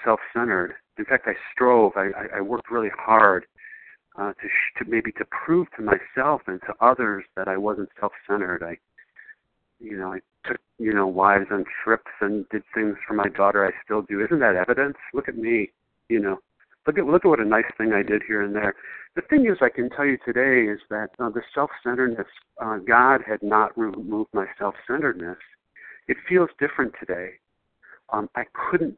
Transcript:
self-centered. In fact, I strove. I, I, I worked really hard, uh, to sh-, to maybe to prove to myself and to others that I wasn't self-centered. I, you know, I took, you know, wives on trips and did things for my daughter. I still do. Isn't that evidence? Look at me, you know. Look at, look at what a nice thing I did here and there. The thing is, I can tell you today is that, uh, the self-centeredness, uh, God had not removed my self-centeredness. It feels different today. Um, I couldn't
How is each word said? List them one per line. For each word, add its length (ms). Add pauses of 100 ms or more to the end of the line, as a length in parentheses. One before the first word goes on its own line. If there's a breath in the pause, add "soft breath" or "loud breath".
self-centered. 720 (240)
In 80
fact, 220
I 60 (200)
strove. 420
I, 140
I, 280
I 40
worked 280
really 280
hard, 480 (720 soft breath)
uh, 160
to 140
sh-, 320
to 100
maybe 240
to 120
prove 420 (100)
to 60
myself 640
and 140
to 200
others 420 (120)
that 120
I 100
wasn't 320 (100)
self-centered. 640
I, 140 (1000 soft breath)
you 180
know, 160
I 60 (260)
took, 120 (200)
you 160
know, 140
wives 440
on 120 (200)
trips 360
and 300
did 140 (100)
things 240 (100)
for 60
my 160
daughter. 360
I 60 (140)
still 160
do. 220
Isn't 160
that 160
evidence? 420 (160)
Look 160
at 80
me, 340 (380)
you 100
know. 200 (480)
Look 100
at, 80
look 180
at 40
what 120
a 60
nice 200 (120)
thing 160
I 80
did 240
here 160
and 140
there. 180 (420 loud breath)
The 140
thing 160
is, 160
I 80
can 200
tell 160
you 200
today 460
is 80 (100)
that, 200 (100)
uh, 100
the 120 (120)
self-centeredness, 720 (320)
uh, 180
God 500
had 160
not 340
removed 560
my 140 (100)
self-centeredness. 800 (680 loud breath)
It 100 (100)
feels 300
different 420
today. 340 (800 soft breath)
Um, 240
I 80 (100)
couldn't 440